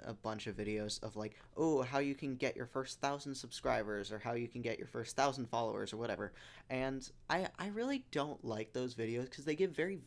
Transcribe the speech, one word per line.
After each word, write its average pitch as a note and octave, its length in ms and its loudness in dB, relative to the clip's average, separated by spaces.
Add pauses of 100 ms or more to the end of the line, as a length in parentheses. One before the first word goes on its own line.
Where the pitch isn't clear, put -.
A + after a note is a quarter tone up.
a A2+ 120 -4
bunch A2 340 -4
of G2 80 -4
videos G#2 480 0
of, G#2 100 -6
like, G#2+ 220 -4 (200)
"Oh, D3+ 260 6
how C3 180 2
you C#3+ 160 2
can C#3 180 -2
get B2+ 220 0
your B2 100 -4
first - 340 -4
thousand C#3+ 360 0
subscribers," A2 760 0
or G#2+ 80 -4
"How A#2 140 -2
you A#2+ 160 0
can B2 140 -6
get A#2 160 0
your A2+ 100 -8
first A#2 260 -4
thousand C3 320 4
followers," G#2+ 460 0
or G#2+ 40 -4
whatever. G#2 360 -2 (380)
And C3+ 380 -2 (220)
I, F3 260 4
I F#3+ 120 -4
really B3+ 420 -2
don't C#3+ 340 0
like A2 280 -2
those B2+ 240 -2
videos A#2 340 0
'cause C#3 140 -12
they D#3+ 100 2
give F#3 160 4
very E3+ 360 0